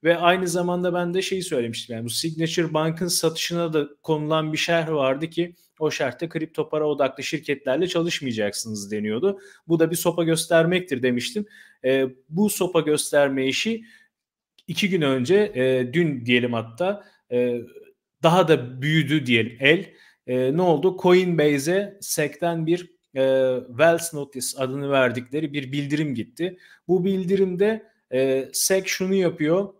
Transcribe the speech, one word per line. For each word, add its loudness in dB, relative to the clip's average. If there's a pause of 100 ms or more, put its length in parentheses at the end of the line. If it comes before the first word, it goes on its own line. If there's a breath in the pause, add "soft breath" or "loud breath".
Ve 4
aynı 2
zamanda 0
ben -2
de 0
şeyi -4
söylemiştim. -4
Yani -8
bu -6
Signature -2
Bank'ın -2
satışına -2
da 0 (140)
konulan 0
bir -4
şerh 0
vardı 0
ki, -4 (240 soft breath)
"o 0
şerhte -4
kripto -6
para -2
odaklı 0
şirketlerle -2
çalışmayacaksınız," -4
deniyordu. -2 (300 loud breath)
Bu 2
da 4
bir -4
sopa 0
göstermektir 2
demiştim. -2 (380 loud breath)
E, 2 (220)
bu 2
sopa 0
gösterme 2
işi -2 (840 loud breath)
iki -2
gün 2
önce, 2
e, 0
dün 0
diyelim 4
hatta, -4 (280 loud breath)
e, 0 (600)
daha 4
da 0
büyüdü 0
diyelim 2
el. 4 (420 soft breath)
E, 0
ne 0
oldu? 2
Coinbase'e 2
sec'ten -4
bir, -2 (260)
e, 2 (140)
Wells 2
Notice -8
adını -4
verdikleri 0
bir -8
bildirim -2
gitti. -8 (300 loud breath)
Bu 2
bildirimde, 0 (260 soft breath)
e, 0
sec 0
şunu -2
yapıyor. 0